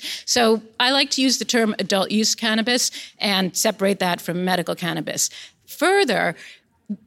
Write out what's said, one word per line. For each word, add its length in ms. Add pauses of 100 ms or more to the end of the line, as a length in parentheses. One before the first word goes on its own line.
(260)
So 380 (160)
I 120
like 200
to 100
use 160
the 80
term 320
adult 320
use 240
cannabis 560 (300)
and 360
separate 440
that 200
from 240
medical 300
cannabis. 560 (380)
Further, 680 (720)